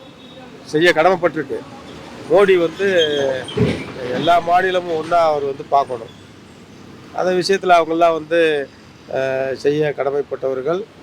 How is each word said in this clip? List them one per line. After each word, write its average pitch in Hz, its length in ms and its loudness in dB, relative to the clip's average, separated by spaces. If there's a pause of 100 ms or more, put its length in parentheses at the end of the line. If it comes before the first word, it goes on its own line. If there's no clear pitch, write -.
(720)
செய்ய 160 240 4
கடமைப்பட்டிருக்கு. 156 640 0 (720)
மோடி 190 240 6 (100)
வந்து 170 220 -4 (1300)
எல்லா 156 180 2 (140)
மாநிலமும் 180 520 0
ஒண்ணா 170 280 0
அவர் 147 220 0
வந்து 139 140 -8 (100)
பார்க்கணும். 123 380 -2 (1040)
அந்த 180 200 0
விஷயத்துல 185 400 2
அவங்கெல்லாம் 165 400 2
வந்து, 156 220 0 (760)
அஹ், 135 340 -2 (100)
செய்ய 147 360 0
கடமைப்பட்டவர்கள். 135 840 -4 (220)